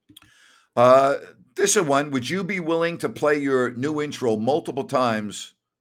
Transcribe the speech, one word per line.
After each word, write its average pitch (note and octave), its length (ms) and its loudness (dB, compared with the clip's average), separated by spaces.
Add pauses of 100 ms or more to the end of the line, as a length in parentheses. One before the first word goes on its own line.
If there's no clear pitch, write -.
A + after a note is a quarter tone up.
(760)
Uh, C3 400 6 (400)
this - 200 0
is G#3 60 2
one. C#3+ 300 0
Would B2+ 180 -4
you F#3+ 140 -4
be F3+ 160 -6
willing E3 400 -2
to D3 100 -4
play D3 300 0
your C3 320 0
new D3 280 -4
intro B2+ 360 -2
multiple C3+ 480 -2
times A2 720 -4 (260)